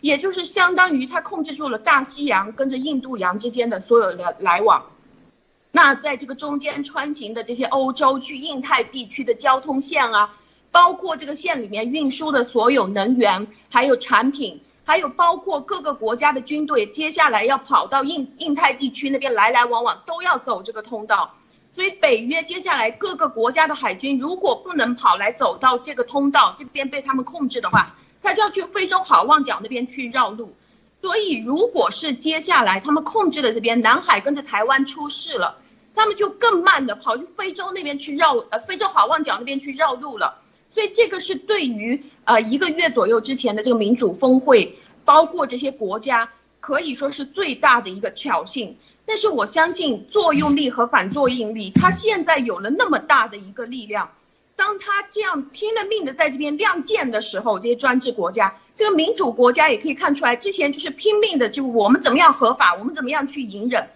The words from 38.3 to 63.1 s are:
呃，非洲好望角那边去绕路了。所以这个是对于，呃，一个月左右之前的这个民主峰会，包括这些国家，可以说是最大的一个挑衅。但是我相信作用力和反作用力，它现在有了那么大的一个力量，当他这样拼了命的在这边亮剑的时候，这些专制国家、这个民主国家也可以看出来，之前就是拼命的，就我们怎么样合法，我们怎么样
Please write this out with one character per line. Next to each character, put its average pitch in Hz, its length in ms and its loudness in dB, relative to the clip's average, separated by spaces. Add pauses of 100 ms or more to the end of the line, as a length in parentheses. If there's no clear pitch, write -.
呃， 233 120 -6
非 - 180 -8
洲 415 100 -2
好 208 160 2
望 311 180 0
角 247 160 -2
那 240 60 -12
边 277 140 -6
去 277 160 -10
绕 285 180 0
路 254 240 -10
了。 180 240 -4 (300)
所 440 120 -2
以 415 60 -2
这 427 200 2
个 381 120 -8
是 381 140 -6
对 403 320 -2
于， 233 360 -4 (220)
呃， 220 160 6
一 220 160 -2
个 349 140 0
月 330 180 0
左 233 180 2
右 226 140 2
之 262 160 -6
前 240 180 -2
的 214 80 -4
这 247 80 0
个 233 60 4
民 220 180 2
主 208 200 0
峰 254 260 4
会， 254 380 4 (260)
包 311 220 8
括 330 200 -4
这 247 120 -8
些 269 120 -4
国 220 300 -6
家， 233 300 -2 (280)
可 294 220 -4
以 311 140 -6
说 277 160 -4
是 285 120 -12
最 294 320 -6
大 247 280 4
的 190 80 -10
一 190 100 -12
个 208 80 -4
挑 180 340 -4
衅。 202 300 -10 (360)
但 440 80 -2
是 427 120 0
我 240 180 0
相 330 260 0
信 302 380 -4
作 339 240 2
用 285 220 2
力 285 120 0
和 240 160 0
反 214 240 0
作 262 200 0
用 233 260 -4
力， 202 160 -8
它 359 220 6
现 392 320 0
在 320 140 4
有 233 200 -4
了 196 120 -6
那 330 180 2
么 285 100 2
大 254 300 4
的 208 80 -14
一 196 160 -18
个 240 120 -12
力 240 220 -12
量， 208 240 -6 (460)
当 403 240 0
他 403 200 -2 (120)
这 415 80 -4
样 339 300 -4
拼 427 260 -4
了 415 80 -2
命 403 200 -4
的 269 80 -6
在 302 160 0
这 269 80 -6
边 294 220 -4
亮 370 240 0
剑 381 260 -2
的 220 120 -2
时 214 180 -8
候， 214 180 0
这 196 120 -4
些 240 80 2
专 254 240 2
制 254 100 -4
国 190 220 -4
家、 196 200 0 (220)
这 427 160 2
个 381 60 2
民 330 180 2
主 285 180 -2
国 240 200 6
家 302 180 4
也 226 80 0
可 285 100 -6
以 277 60 -4
看 285 180 0
出 285 120 -2
来， 240 100 2
之 311 160 -4
前 320 220 -2
就 277 80 -10
是 320 100 -8
拼 415 300 0
命 392 180 0
的， 233 100 2
就 277 160 -6
我 233 240 2
们 262 140 4
怎 262 80 4
么 254 80 2
样 330 140 8
合 233 220 2
法， 185 200 2
我 190 80 -8
们 262 140 -6
怎 302 80 -6
么 247 40 -6
样 285 200 -2